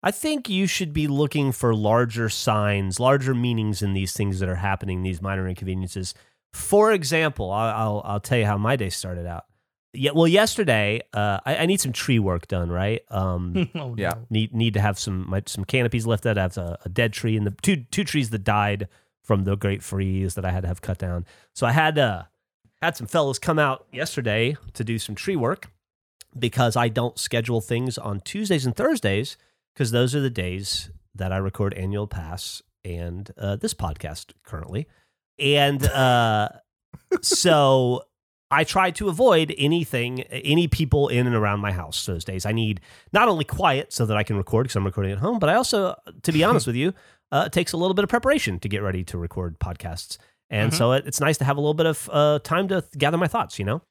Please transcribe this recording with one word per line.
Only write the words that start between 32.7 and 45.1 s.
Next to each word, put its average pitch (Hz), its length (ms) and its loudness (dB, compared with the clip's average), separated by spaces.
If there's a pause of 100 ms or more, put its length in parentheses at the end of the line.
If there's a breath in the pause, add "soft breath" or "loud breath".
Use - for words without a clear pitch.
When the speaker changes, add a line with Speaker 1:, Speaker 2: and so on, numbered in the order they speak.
Speaker 1:
and, 87 540 -8
uh, 101 180 -2
this 220 180 -4
podcast - 580 -8 (120)
currently. 90 440 -8 (520)
And, 143 480 4
uh, 117 600 4 (320)
Speaker 2:
<laughs> - 400 -4
Speaker 1:
so 135 840 4 (480)
I 147 120 4
try 185 280 2
to 202 180 -2
avoid 165 480 4
anything, 135 680 0
any 156 440 2
people 143 400 2
in 123 200 2
and 120 80 2
around 104 240 2
my 101 120 -2
house 82 340 -6
those 85 180 -4
days. 92 220 -6
I 107 60 -2
need 110 280 0 (320 loud breath)
not 214 160 4
only 165 160 2
quiet 147 500 0
so 120 120 0
that 107 120 0
I 107 60 2
can 107 140 -2
record 113 300 0
'cause - 80 -6
I'm 98 100 0
recording 95 260 -2